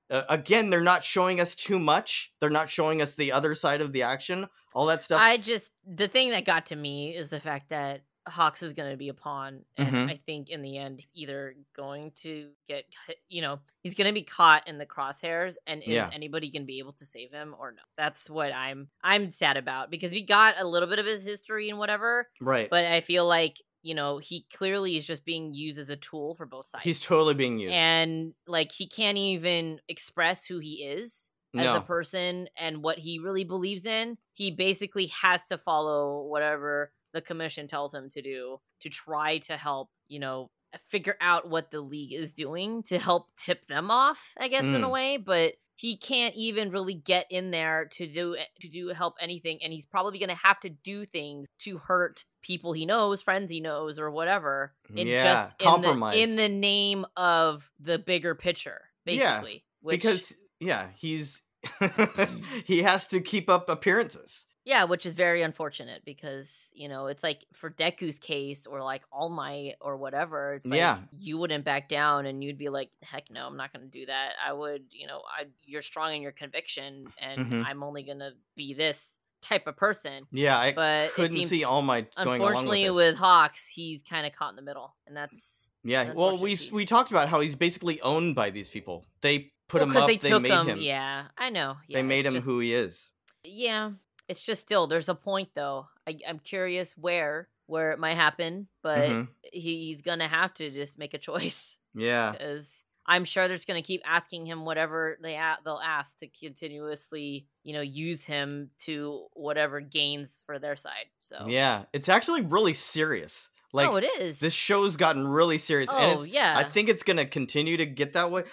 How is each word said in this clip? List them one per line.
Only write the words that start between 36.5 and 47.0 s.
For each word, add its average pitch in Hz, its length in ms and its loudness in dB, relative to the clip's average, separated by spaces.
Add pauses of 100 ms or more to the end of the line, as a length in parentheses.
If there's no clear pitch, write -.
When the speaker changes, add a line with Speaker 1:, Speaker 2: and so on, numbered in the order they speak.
Speaker 2:
the 160 80 -6
commission 160 460 -8
tells 143 260 -6
him 135 160 -12
to 143 140 -14
do 131 360 -10 (220)
to 160 80 -12
try 156 480 -2
to 151 200 -8
help, 135 340 -6 (160)
you 143 120 -12
know, 131 300 -6 (400)
figure 196 320 -2
out 175 280 4
what 160 220 -2
the 151 100 -8
league 139 320 -10
is 156 200 -6
doing 185 500 -6
to 180 160 -2
help 175 280 2 (100)
tip - 300 -4
them 165 240 -2
off, 269 480 2
I 254 80 -2
guess, 269 260 2
in 254 100 4
a 262 60 0
Speaker 1:
Mm. - 20 0
Speaker 2:
way. 269 260 0
But 175 360 4 (220)
he 226 220 -4
can't 240 380 0
even 220 360 -2
really 190 240 -2
get 180 360 2